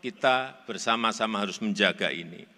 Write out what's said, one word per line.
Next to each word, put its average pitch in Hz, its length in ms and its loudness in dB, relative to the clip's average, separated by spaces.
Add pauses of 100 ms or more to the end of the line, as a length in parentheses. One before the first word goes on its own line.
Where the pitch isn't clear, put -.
kita 131 640 0
bersama-sama 110 800 0
harus 95 160 -6
menjaga 101 480 2
ini. 85 500 -10